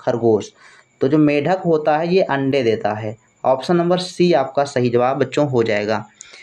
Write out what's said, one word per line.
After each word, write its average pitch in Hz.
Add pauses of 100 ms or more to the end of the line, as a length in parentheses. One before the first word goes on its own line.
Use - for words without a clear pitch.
खरगोश। 113 (500)
तो 135
जो 151
मेढक 151
होता 156
है 175
ये 190
अंडे 139
देता 107
है। 107 (280)
ऑप्शन 135
नंबर 175
सी 175
आपका 139
सही 123
जवाब 120
बच्चों 135
हो 123
जाएगा। 104 (380)